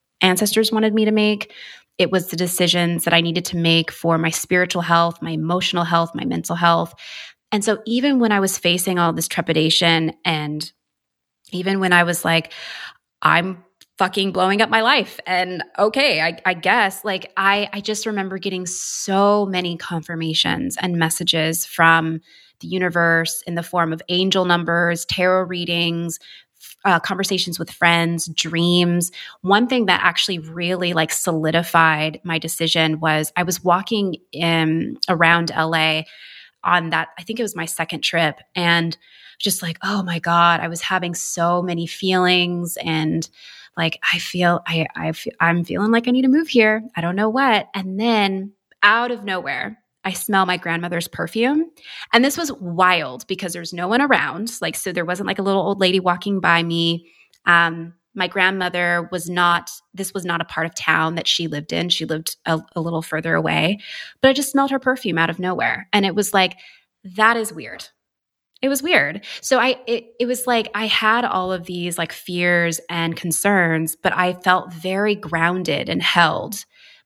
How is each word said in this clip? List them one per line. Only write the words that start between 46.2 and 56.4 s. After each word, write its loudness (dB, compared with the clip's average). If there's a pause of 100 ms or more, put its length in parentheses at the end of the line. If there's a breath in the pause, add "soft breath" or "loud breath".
to 4
move 4
here. 4 (140)
I -2
don't -2
know 2
what." 2
And -6
then 0 (300)
out 4
of -8
nowhere, -6 (240)
I -2
smell 0
my 0
grandmother's -4
perfume. -2 (440 loud breath)
And 6
this 0
was -4
wild 0
because -6
there's -12
no -4
one 2
around. 0 (100)
Like, -4
so -6
there -2
wasn't, -4
like, -4
a -2
little 2
old -2
lady 4
walking -2